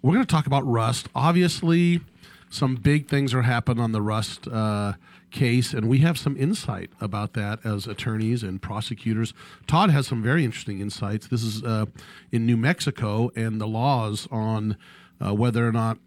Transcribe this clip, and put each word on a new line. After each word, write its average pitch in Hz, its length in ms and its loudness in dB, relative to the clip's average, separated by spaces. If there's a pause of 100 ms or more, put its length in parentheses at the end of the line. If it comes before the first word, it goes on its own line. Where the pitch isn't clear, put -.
we're 139 120 4
gonna 240 120 4
talk 156 220 0
about 139 180 2
Rust. 117 480 0
Obviously, 170 840 4 (500)
some 131 260 -2
big 147 340 2
things 139 240 2
are 127 100 2
happening 120 400 2
on 113 80 0
the 110 100 0
Rust, 107 460 -4
uh, 104 460 -2 (380)
case, 123 420 2
and 110 160 -2
we 135 80 6
have 156 200 4
some 143 200 -2
insight 123 520 -4 (120)
about 104 320 -4
that 107 320 -4
as 104 220 -2
attorneys 110 540 -2
and 95 200 -6
prosecutors. 110 720 -4 (340)
Todd 180 220 4
has 139 180 4
some 113 160 -4
very 143 220 2
interesting 107 340 -6
insights. 104 480 -6
This 117 160 -2
is, 110 180 -4
uh, 107 260 -2 (440)
in 117 140 0
New 117 100 4
Mexico 117 800 0
and 113 240 -4
the 107 80 -4
laws 113 640 -2
on, 110 460 -2 (420)
uh, 101 140 -2
whether 117 340 2
or 110 60 0
not 113 320 0